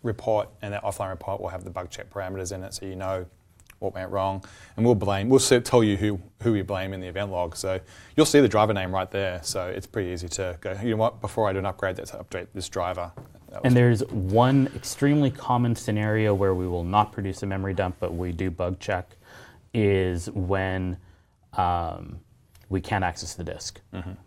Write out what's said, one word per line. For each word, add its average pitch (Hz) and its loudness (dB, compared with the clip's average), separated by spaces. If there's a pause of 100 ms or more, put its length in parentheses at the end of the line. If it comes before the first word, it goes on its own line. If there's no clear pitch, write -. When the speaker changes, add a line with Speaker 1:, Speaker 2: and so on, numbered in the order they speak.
Speaker 1:
report, 107 0 (140)
and 101 -8
that 101 -6
offline 98 -4
report 95 -6
will 92 -6
have 90 -10
the 92 -10
bug 90 -10
check - -14
parameters 95 -8
in 92 -10
it, 98 -14
so - -12
you 95 -10
know 95 -4 (540)
what 95 -6
went 92 -10
wrong. 95 -2 (340)
And 110 4
we'll 120 8
blame, 98 0
we'll 135 8
s-, 123 6
tell 120 6
you 101 4
who, 101 -2 (240)
who 113 2
we 98 2
blame 95 -4
in 92 -8
the 90 -10
event 98 -4
log. 87 -2
So 95 -4 (360)
you'll 151 6
see 143 8
the 127 8
driver 107 4
name 95 -2
right 92 -2
there. 92 -2
So 90 -4
it's 92 -8
pretty 92 -4
easy 87 -8
to 90 -4
go, 95 -6
"You 120 0
know 107 0
what, 113 0
before 107 0
I 95 0
do 98 0
an 95 -2
upgrade, 92 -4
let's - -10
update - -10
this 92 -8
driver." 87 -4 (380)
That - -12
was - 4
Speaker 2:
And 123 6
there's 120 6
one 120 4
extremely 143 2
common 120 0
scenario 107 2
where 98 4
we 92 0
will 87 -2
not 101 2
produce 95 -6
a 101 -4
memory 95 -4
dump, 90 0
but 85 -4
we 90 -4
do 90 -2
bug 90 -4
check, - -4 (560)
is 95 2
when, 95 -2 (560)
um, 82 -2 (500)
we 95 -2
can't 95 -2
access 87 -4
the 87 -10
disk. - -12 (120)
Speaker 1:
Mm-hmm. 92 -10 (160)